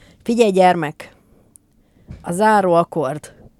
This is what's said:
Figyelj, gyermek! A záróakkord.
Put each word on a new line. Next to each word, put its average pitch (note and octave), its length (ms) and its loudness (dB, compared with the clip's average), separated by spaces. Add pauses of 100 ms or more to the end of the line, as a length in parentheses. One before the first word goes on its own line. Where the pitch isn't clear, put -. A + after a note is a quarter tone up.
(240)
Figyelj, A3+ 280 0
gyermek! F3 600 0 (1080)
A F3 100 -10
záróakkord. F3 1000 0 (260)